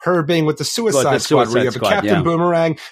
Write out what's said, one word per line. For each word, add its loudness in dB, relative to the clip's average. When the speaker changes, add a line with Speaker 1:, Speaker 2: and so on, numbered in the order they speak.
Speaker 1:
her 0
being 0
with -2
the -6
Suicide 0
Speaker 2:
Well, 2
the 0
Speaker 1:
Squad, 2
where 2
you -8
Speaker 2:
Suicide 2
Speaker 1:
have -2
a -8
Speaker 2:
Squad, 0
Speaker 1:
Captain 0
Speaker 2:
yeah. 2
Speaker 1:
Boomerang, 0